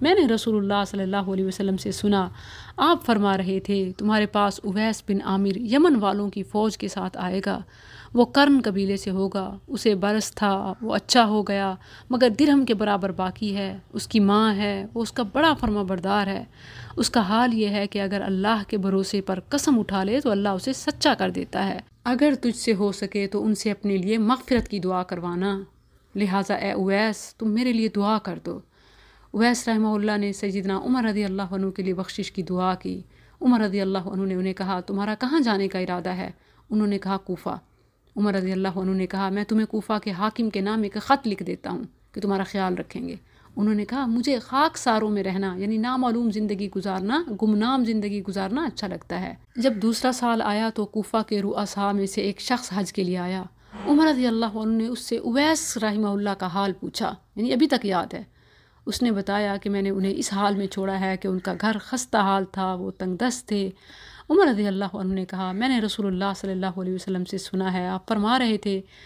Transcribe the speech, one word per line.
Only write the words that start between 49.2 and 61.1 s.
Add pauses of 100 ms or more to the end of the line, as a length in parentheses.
ہے۔" (220)
جب (100)
دوسرا
سال
آیا
تو
کوفہ
کے
رؤساء
میں
سے
ایک
شخص
حج
کے
لیے
آیا۔ (440)
عمر
رضی
اللہ
عنہ
نے
اس
سے
اویس
رحمہ
اللہ
کا
حال
پوچھا، (220)
یعنی
ابھی
تک
یاد
ہے۔ (640)
اس
نے
بتایا
کہ
میں
نے
انہیں
اس
حال
میں
چھوڑا
ہے